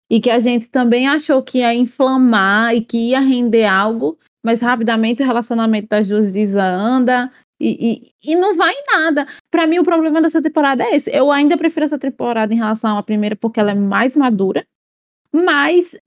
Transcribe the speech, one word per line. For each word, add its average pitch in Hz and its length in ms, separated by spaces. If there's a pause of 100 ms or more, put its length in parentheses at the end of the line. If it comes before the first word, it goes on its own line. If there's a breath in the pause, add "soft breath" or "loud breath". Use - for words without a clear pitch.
(100)
e 226 100
que 240 100
a 233 100
gente 240 280
também 247 380
achou 285 360
que 254 160
ia 240 160
inflamar 233 1000
e 240 60
que 233 300
ia 254 100
render 240 460
algo, 226 520 (260)
mas 226 160
rapidamente 233 600
o 269 40
relacionamento 226 600
das 208 200
duas 208 240
desanda 214 1000 (300 soft breath)
e, - 520 (120)
e, 302 80
e 330 40
não 370 200
vai 339 160
em 554 180
nada. 320 360 (240 loud breath)
Pra 330 160
mim, 330 120
o 359 60
problema 320 360
dessa 320 220
temporada 285 420
é 466 120
esse. - 180
Eu 277 180
ainda 294 240
prefiro 320 280
essa 294 140
temporada 233 540
em 226 40
relação 220 420
à 208 40
primeira, 208 340
porque 226 240
ela 208 120
é - 20
mais 202 420
madura, 214 500 (680)
mas 330 720